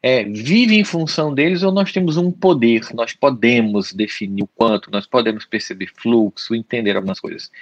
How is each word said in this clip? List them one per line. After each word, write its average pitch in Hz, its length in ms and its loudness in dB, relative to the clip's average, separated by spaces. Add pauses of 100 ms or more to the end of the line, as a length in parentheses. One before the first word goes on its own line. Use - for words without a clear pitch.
é, 123 200 2
vive 151 520 2
em 208 80 4
função 160 480 -2
deles 165 300 0
ou 190 100 2
nós 190 200 0
temos 170 260 0
um 175 140 0
poder, 117 600 2
nós 117 220 -6
podemos 117 800 2
definir 98 480 -6
o 101 60 -4
quanto, 110 420 0
nós 101 160 -6
podemos 110 400 -2
perceber 98 500 -8
fluxo, 117 600 0
entender 113 400 -2
algumas 98 240 -4
coisas. - 320 -14 (100)